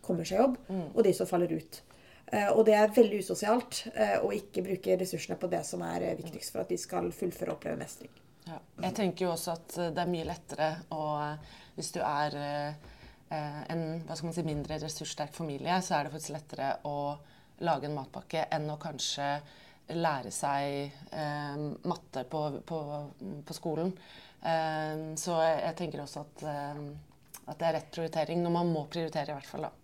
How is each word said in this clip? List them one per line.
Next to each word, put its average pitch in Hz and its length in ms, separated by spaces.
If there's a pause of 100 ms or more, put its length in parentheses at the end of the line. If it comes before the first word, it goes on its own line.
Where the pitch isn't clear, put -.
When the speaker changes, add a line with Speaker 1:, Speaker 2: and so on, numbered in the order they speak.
Speaker 1:
kommer 170 240
seg 190 140
jobb, 254 180 (120)
Speaker 2:
Mm. 185 260
Speaker 1:
og 233 80
de 190 100
som 185 140
faller 175 240
ut. - 300 (520)
Eh, 208 160
og 208 160
det 214 100
er 214 120
veldig 208 320
usosialt, 208 760
eh, 202 240
å 202 120
ikke 196 320
bruke 185 340
ressursene 180 400
på 180 120
det 165 160
som 180 160
er, 170 200
eh, 180 140
viktigst - 360
for - 100
at 180 80
de 180 80
skal 175 340
fullføre - 380
og 156 100
oppleve - 180
mestring. - 320 (380)
Speaker 2:
Ja. 160 100 (240)
Jeg 180 140
tenker 185 300
jo 175 80
også 165 180
at, - 260
eh, 175 120
det 147 80
er 175 100
mye 170 180
lettere 156 520 (120)
å, 151 440
eh, 151 40 (400)
hvis 131 140
du 175 80
er, 147 340
eh, 147 400 (560)
eh, 151 400
en, 165 380
hva 160 80
skal 156 120
man 165 60
si, 170 100
mindre 151 360
ressurssterk 151 540
familie, 165 480
så 180 180
er 143 60
det 143 80
faktisk 156 260
lettere 139 460
å 143 320 (420)
lage 147 240
en 147 140
matpakke 135 520
enn 151 200
å 151 100
kanskje 143 640 (480)
lære 151 420
seg, 143 580 (220)
eh, 147 440 (280)
matte 160 460
på, 151 340
på, 147 480 (320)
på 165 100
skolen. 165 400 (500)
Eh, 156 720
så 170 260
jeg, 160 240
jeg 160 100
tenker 151 260
også 143 200
at, - 220
eh, 147 380 (680)
at 151 100
det 165 80
er 160 60
rett 156 180
prioritering, 165 500
når 170 100
man 170 220
må 147 160
prioritere 156 400
i 151 40
hvert 139 120
fall 147 180
da. - 60 (140)